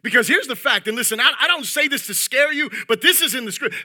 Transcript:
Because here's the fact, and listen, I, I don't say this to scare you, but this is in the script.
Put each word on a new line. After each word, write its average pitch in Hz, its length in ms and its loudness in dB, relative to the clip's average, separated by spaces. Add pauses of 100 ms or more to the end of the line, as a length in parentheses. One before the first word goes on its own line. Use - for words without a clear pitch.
Because 233 240 2
here's 339 200 2
the 254 80 -4
fact, 214 320 0
and 220 80 -2
listen, 226 240 -2
I, 277 200 4
I 285 80 2
don't 330 180 0
say 294 220 0
this 277 200 -2
to 202 60 -8
scare 285 380 2
you, 294 180 -2 (180)
but 226 140 0
this 339 200 4
is 294 120 0
in 254 120 -4
the 202 60 -6
script. - 340 -4